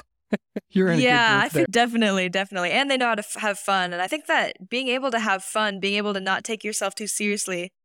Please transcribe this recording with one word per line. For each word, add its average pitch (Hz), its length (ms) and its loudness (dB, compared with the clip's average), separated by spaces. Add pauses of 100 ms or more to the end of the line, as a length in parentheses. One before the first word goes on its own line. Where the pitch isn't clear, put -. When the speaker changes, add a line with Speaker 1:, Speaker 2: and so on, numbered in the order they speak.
(300)
Speaker 1:
<laughs> - 400 -8
you're 185 180 2
in 170 120 4
a - 20 4
Speaker 2:
Yeah, 247 240 6
Speaker 1:
good 220 60 6
group 202 120 4
Speaker 2:
I - 40 -2
feel - 100 -2
Speaker 1:
there. 330 100 4
Speaker 2:
definitely, 214 600 2
definitely. 185 420 -2
And 262 180 2
they 269 80 2
know 254 100 0
how 226 100 2
to 208 100 -6
f-, - 160 -10
have 202 160 -2
fun. 185 340 0
And 175 80 -6
I 180 60 0
think 302 200 -6
that 226 420 0
being 254 180 -4
able 262 240 -2
to 226 80 0
have 202 240 0
fun, 214 380 -2
being 196 160 -2
able 208 180 -2
to 190 60 -4
not 190 240 -4
take 220 180 -8
yourself 208 320 -4
too 208 140 -8
seriously, 196 640 -4 (120)